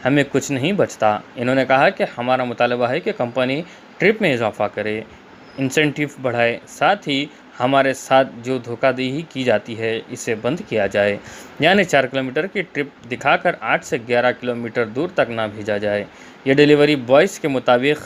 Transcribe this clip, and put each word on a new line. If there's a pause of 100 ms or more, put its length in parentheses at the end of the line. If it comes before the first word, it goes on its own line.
हमें
कुछ
नहीं
बचता। (160)
इन्होंने
कहा
कि (120)
हमारा
मुतालबा
है
कि
कंपनी (380)
ट्रिप
में
इजाफा
करे, (560)
इंसेंटिव
बढ़ाए,
साथ
ही (300)
हमारे
साथ (200)
जो
धोखाधड़ी
की
जाती
है (140)
इसे
बंद
किया
जाए, (420)
यानी
चार
किलोमीटर
की
ट्रिप (180)
दिखाकर
आठ
से
ग्यारह
किलोमीटर
दूर
तक
ना
भेजा
जाए। (420)
ये
डिलीवरी
बॉयज़
के
मुताबिक